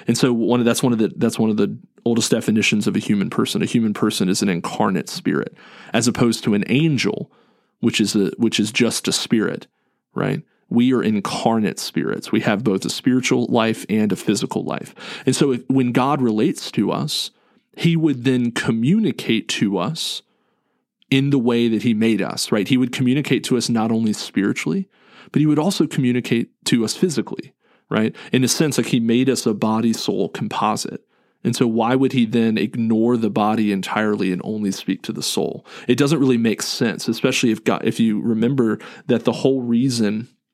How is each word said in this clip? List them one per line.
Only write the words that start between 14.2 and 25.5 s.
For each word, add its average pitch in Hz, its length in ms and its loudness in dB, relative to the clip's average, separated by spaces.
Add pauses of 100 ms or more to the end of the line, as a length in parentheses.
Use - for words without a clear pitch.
life. - 300 -10 (320)
And 131 100 2
so 143 160 4
if, 120 160 -4
when 131 240 2
God 135 300 2
relates 113 480 0
to 92 200 0
us, - 420 -4 (440)
he 170 200 2
would 143 280 0
then 123 260 2
communicate 117 1000 0
to 98 300 0
us - 440 -4 (840)
in 135 220 2
the 139 80 2
way 120 300 2
that 107 140 0
he 113 120 2
made 107 280 2
us, - 300 -4
right? 104 160 2
He 131 80 4
would 127 160 0
communicate 131 520 0
to 131 120 0
us 117 120 -2
not 113 220 0
only 113 220 0
spiritually, 104 760 -4 (440)
but 139 80 2
he 151 60 4
would 151 120 4